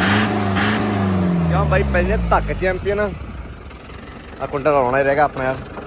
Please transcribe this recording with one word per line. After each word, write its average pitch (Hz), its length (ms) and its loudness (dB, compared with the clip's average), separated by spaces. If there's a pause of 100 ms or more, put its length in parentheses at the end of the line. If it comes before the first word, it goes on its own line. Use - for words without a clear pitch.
(1500)
ਕਿਉਂ 87 180 2
ਬਾਈ, 92 160 4
ਪਹਿਲੇ 180 340 2
ਧੱਕ 170 360 2
ਚੈਂਪੀਅਨ। 185 600 -2 (1300)
ਆ 139 60 -6
ਕੁੰਡਾ 143 240 0
ਲਾਉਣਾ 131 280 4
ਹੀ 139 60 4
ਰਹਿ 139 100 2
ਗਿਆ 147 100 4
ਆਪਣਾ 135 200 0
ਯਾਰ। 131 120 -2 (300)